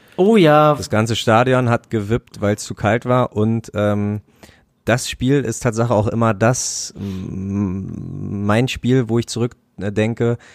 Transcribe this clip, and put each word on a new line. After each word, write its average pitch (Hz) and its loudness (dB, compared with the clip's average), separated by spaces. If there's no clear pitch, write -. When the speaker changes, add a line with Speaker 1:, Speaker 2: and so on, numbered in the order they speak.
Speaker 1:
Oh 214 6
ja. 151 6
Speaker 2:
Das - -6
ganze 110 0
Stadion 123 2
hat 117 -2
gewippt, 110 -4
weil 104 0
es - -8
zu - -10
kalt 113 -2
war 123 0
und, 110 -2
ähm, 104 -2
das 120 0
Spiel 135 0
ist 113 -6
Tatsache 117 0
auch 104 2
immer 113 0
das, - -2
mm, 95 -6
mein 110 2
Spiel, 123 0
wo 113 0
ich 113 -2
zurückdenke, 110 -2